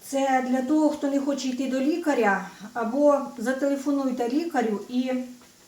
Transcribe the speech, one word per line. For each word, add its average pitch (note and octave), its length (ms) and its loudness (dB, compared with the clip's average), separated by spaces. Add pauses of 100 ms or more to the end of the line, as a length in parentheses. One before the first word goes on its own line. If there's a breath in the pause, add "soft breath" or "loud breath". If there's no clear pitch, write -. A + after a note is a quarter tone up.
це C4+ 400 2
для B3+ 120 2
того, D4+ 280 4
хто D4 180 -2
не C#4 120 2
хоче C4+ 280 -2
йти B3+ 220 -2
до C4 100 -2
лікаря, C4 720 0 (240 loud breath)
або C4+ 480 2 (160)
зателефонуйте C4 920 -2
лікарю B3 600 -2
і B3+ 240 0 (540)